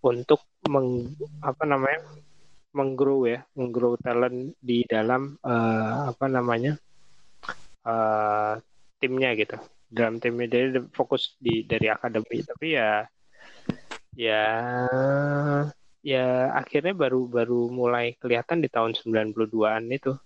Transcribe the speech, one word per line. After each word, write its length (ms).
untuk 360
meng-, 440
apa 240
namanya, 320
menggrow 540
ya, 180
menggrow 420
talent 640
di 240
dalam, 560
eh, 520
apa 160
namanya, 480
eh, 640
timnya 340
gitu. 220
Dalam 320
timnya, 240
jadi 480
fokus 480
di, 240
dari 240
akademi. 560
Tapi 320
ya, 320
ya, 300
ya 200
akhirnya 400
baru, 320
baru 480
mulai 480
kelihatan 400
di 80
tahun 240
sembilan 400
puluh 160
duaan 400
itu. 240